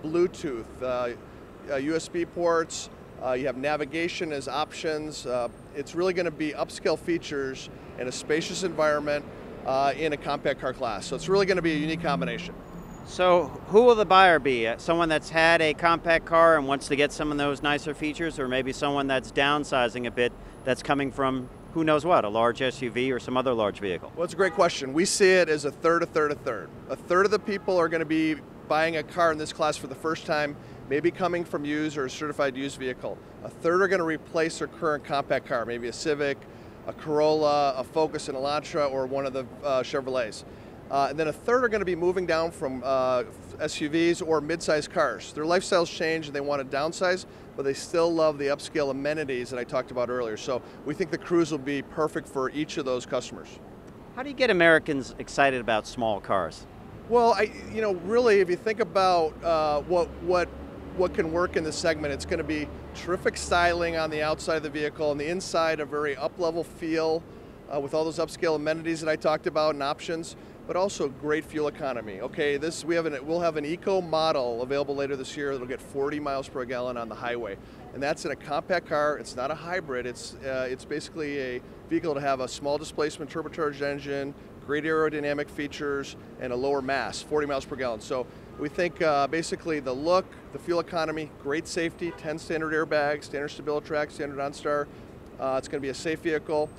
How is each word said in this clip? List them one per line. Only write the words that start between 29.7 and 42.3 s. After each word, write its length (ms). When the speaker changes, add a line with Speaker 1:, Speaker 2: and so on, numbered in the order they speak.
Speaker 1:
for 120
the 60
first 300
time, 320
maybe 220
coming 340
from 200
used 320
or 100
a 40
certified 460
used 220
vehicle. 400
A 40
third 340
are 60
gonna 160
replace 540
their 100
current 360
compact 420
car, 180
maybe 240
a 40
Civic, 460
a 60
Corolla, 840
a 80
Focus, 440
an 80
Elantra, 540
or 160
one 200
of 60
the, 140
uh, 180
Chevrolets. 640
Uh, 220
and 80
then 100
a 40
third 320
are 40
gonna 160
be 120
moving 300
down 240